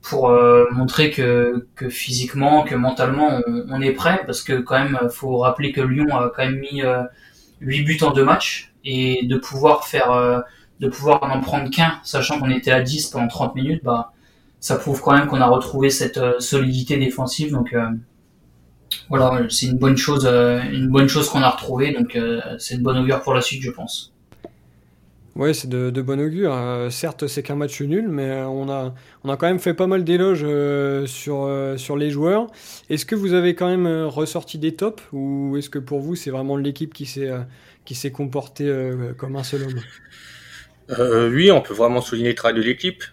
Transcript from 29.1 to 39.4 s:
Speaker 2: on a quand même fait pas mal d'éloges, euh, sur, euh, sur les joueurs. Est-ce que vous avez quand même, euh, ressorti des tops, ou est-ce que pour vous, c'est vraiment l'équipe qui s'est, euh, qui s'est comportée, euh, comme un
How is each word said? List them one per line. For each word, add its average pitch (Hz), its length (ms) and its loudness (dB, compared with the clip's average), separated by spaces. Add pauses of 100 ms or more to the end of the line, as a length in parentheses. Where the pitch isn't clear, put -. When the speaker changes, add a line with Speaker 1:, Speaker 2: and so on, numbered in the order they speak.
Speaker 2:
on 139 60 -6
a 135 80 -4
quand 165 80 -2
même 180 140 2
fait 175 160 0
pas 185 100 0
mal 185 180 2
d'éloges, 175 400 2
euh, 143 640 0
sur, 139 380 -6
euh, 139 340 -2
sur 135 180 -6
les 147 140 0
joueurs. 175 380 2 (420)
Est-ce 151 160 -2
que - 80 -4
vous 196 200 0
avez 180 200 4
quand 180 140 -2
même, 180 180 2
euh, 160 220 0
ressorti 156 500 -6
des 156 180 -4
tops, 214 360 -6
ou 139 460 -4
est-ce 139 120 -8
que 147 100 -8
pour 139 200 -6
vous, 156 160 -6
c'est 160 160 -8
vraiment 135 260 -4
l'équipe 143 340 -4
qui - 140 -12
s'est, 135 240 -8
euh, 127 120 -6 (440)
qui - 80 -14
s'est 131 180 -8
comportée, 139 560 -6
euh, 127 460 -4
comme 131 220 -10
un 135 80 -8